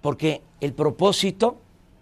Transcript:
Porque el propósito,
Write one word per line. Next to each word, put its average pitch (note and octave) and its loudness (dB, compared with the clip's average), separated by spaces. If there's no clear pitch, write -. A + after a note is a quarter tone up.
Porque D3 -2
el C#3+ -4
propósito, F#3 0